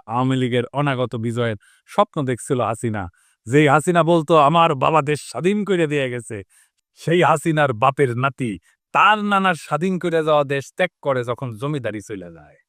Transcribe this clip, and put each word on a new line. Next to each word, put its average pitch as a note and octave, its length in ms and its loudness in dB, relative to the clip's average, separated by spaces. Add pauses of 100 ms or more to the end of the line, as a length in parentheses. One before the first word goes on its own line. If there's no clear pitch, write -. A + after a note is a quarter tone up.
আওয়ামী B2+ 300 0
লীগের B2 280 0 (100)
অনাগত C3 420 -2
বিজয়ের A#2 400 -4 (320)
স্বপ্ন E3+ 380 -2
দেখছিল B2 360 -2
হাসিনা। G#2+ 480 -4 (360)
যেই C#3+ 220 4
হাসিনা D#3 360 2
বলতো, E3 340 4
"আমার D#3+ 380 4
বাবা D3 260 2
দেশ D3 200 -2
স্বাধীন F#3+ 440 -2
করে F3 220 0
দিয়ে C#3+ 220 -2
গেছে", A#2 340 -10 (500)
সেই E3+ 300 0
হাসিনার D3+ 500 2
বাপের B2+ 440 0
নাতি B2+ 420 -4 (320)
তার G3 280 4
নানার G3 360 0
স্বাধীন E3+ 440 -4
করে E3 260 -2
যাওয়া D3+ 180 2
দেশ C#3 320 -6
ত্যাগ F3+ 140 -2 (120)
করে C3 220 -2
যখন A#2+ 320 -6
জমিদারি A2+ 460 -6
চলে F2+ 320 -14
যায়। D2+ 220 -20 (140)